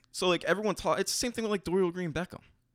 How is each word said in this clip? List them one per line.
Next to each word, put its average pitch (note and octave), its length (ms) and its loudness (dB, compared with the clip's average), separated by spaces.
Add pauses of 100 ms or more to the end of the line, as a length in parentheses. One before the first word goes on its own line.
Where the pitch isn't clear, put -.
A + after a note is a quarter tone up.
(100)
so, - 160 -2
like, F3 180 4
everyone F#3+ 300 2
ta-, D#3+ 200 0
it's F#3+ 180 0
the - 60 -2
same B3 120 0
thing A#3 140 -4
with, G#3 80 0
like, G3+ 120 -2
Dorial F3 280 2
Green F3 200 -4
Beckham E3 280 -6 (340)